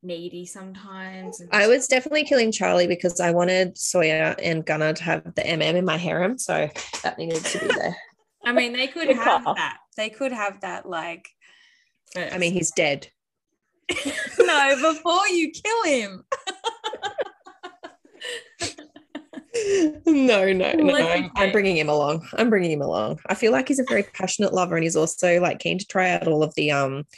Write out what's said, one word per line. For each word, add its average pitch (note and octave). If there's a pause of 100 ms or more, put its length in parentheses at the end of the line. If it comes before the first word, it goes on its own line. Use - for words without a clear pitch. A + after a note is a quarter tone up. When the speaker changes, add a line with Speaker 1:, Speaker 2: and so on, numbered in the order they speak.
Speaker 1:
needy F3
sometimes." F#3+
And F3
Speaker 2:
I G#3
was B3+
definitely D4
killing A#3+
Charlie F3+
because F3
I F3
wanted F3+
Sawyer D#3
and D#3+
Gunnar D#3
to D#3+
have E3
the -
M D#3+
M D#3
in F#3
my D#3+
harem, F3
so D#3 (340)
that -
needed E3
to -
be -
there. - (260)
<laughs> -
Speaker 1:
I A#3+
mean, A#3+
they C#4+
could D#4+
Speaker 3:
Good C4+
Speaker 1:
have A3
Speaker 3:
call. D3+
Speaker 1:
that. D3 (180)
They G#3+
could B3+
have G3+
that, F#3
like, E3+ (840)
Speaker 2:
I F3+
mean, F3
Speaker 1:
first. -
Speaker 2:
he's F3
dead. D3 (840)
Speaker 1:
<laughs> C#4+ (280)
No, C#4+
before E4+
you E4+
kill A4+
him. A3
<laughs> - (3750)
Speaker 2:
No, B3
no, F#3
no, D#4+ (100)
Speaker 1:
Let's D4
Speaker 2:
I'm, F3
Speaker 1:
be F3+
Speaker 2:
I'm -
Speaker 1:
fair. G3
Speaker 2:
bringing G3
him D3+
along. D3+
I'm A#3
bringing F#3
him D3
along. A2
I G3
feel A3+
like C4
he's C4+
a B3
very G#3+
passionate G3
lover, F3+
and E3
he's E3
also, F3
like, F3
keen E3+
to F#3+
try F#3
out F3
all D#3
of D#3
the, D3
um, C#3 (120)